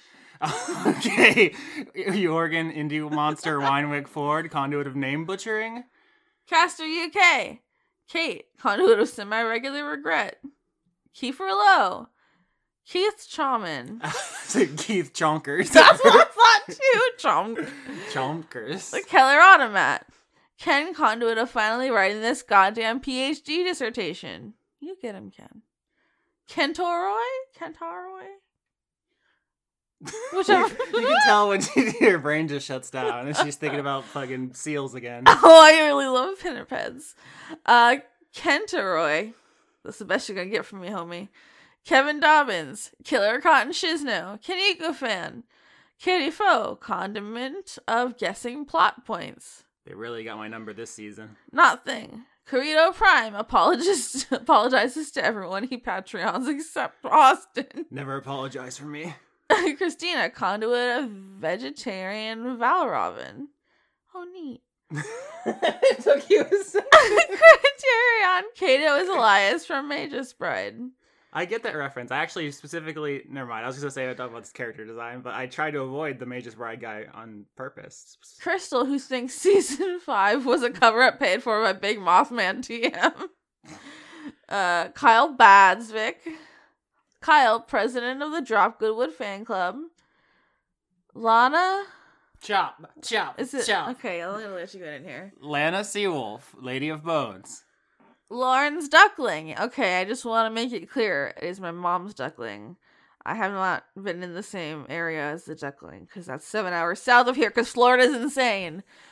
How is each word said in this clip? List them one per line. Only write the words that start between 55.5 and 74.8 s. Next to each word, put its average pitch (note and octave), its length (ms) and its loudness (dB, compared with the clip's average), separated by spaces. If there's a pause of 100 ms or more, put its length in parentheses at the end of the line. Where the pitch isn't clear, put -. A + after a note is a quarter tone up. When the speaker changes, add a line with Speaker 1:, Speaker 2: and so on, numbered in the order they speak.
Speaker 2:
he B3+ 140 -8
Patreons A3 720 -6
except - 560 -8
Austin. - 640 4 (100)
<laughs> D#4+ 140 -12
Speaker 1:
Never C3+ 260 -10
apologize C3+ 640 -10
for C#3+ 80 -16
me. D3+ 280 -12 (360)
Speaker 2:
<laughs> E4+ 260 0
Christina, E4 540 -4
conduit A#3+ 720 -2
of A3+ 60 -8
vegetarian G#3+ 1500 -8
Val C#4+ 300 0
Robin. G2 600 -6 (640)
Oh, F4+ 180 -14
neat. D#4+ 300 -16 (280)
<laughs> D3 120 -10 (440)
Speaker 1:
It - 560 0
took - 280 2
you G4 100 6
a G4 240 -2
second. - 260 -4
Speaker 2:
<laughs> - 40 -
Criterion, A#4+ 1500 6 (100)
Kato C#4+ 420 2
is F4+ 140 0
Elias G#3+ 560 2
from C#4+ 220 -6
Magus C#4+ 440 -8
Bride. G#2+ 440 -6 (580)
Speaker 1:
I E3+ 100 -4
get A3+ 200 -8
that G3+ 120 -6
reference. C3+ 340 -10
I C3+ 80 -4
actually D#3+ 340 -6
specifically, D3+ 760 -10
never C3+ 220 -12
mind, A2+ 140 -10
I - 40 -6
was C3+ 100 -10
gonna C#3 120 -8
say C3 180 -8
I B2 60 -8
talk B2 160 -12
about A2+ 120 -18
this - 100 -20
character A2+ 340 -12